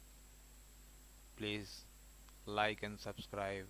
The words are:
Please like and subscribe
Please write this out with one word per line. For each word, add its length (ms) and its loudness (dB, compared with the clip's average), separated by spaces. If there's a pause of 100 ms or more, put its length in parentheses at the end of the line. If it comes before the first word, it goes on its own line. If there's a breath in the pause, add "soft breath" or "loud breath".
(1400)
Please 480 0 (600)
like 360 8
and 160 2
subscribe 720 2